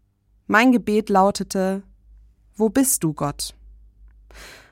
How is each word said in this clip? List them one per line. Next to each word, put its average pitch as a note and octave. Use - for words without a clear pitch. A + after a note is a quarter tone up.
Mein A#3
Gebet G#3+
lautete: G3
„Wo A3
bist C4
du, D#3
Gott?“ -